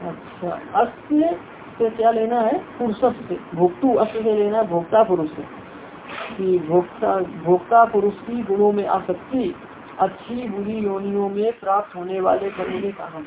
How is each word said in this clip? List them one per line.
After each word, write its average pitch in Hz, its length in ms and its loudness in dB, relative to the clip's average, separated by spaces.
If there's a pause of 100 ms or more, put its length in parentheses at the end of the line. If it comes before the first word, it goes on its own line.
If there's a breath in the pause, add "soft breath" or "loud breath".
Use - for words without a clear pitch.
अच्छा, - 720 -6
अस्य 302 580 0 (400)
से 226 120 2
क्या 226 200 2
लेना 226 300 0
है? 226 180 2
पुरुष 240 560 0
से, - 240 -8 (160)
भोक्तु 180 400 2
अस्य 214 280 0
से 220 140 2
लेना 208 220 2
है 220 80 2
भोक्ता 170 360 2
पुरुष 165 280 2
से, - 120 -10 (960)
कि 185 220 2
भोक्ता, 180 640 2
भोक्ता 180 640 4
पुरुष 208 300 2
की 240 280 -8
गुणों 202 300 4
में 202 140 0
आसक्ति 185 680 -2 (440)
अच्छी 220 500 -2
बुरी 202 300 -4
योनियों 202 500 -2
में 208 240 0
प्राप्त 202 440 -2
होने 185 240 -6
वाले 190 300 2
कर्म 185 300 -6
के 202 120 -4
कारण। 160 340 -12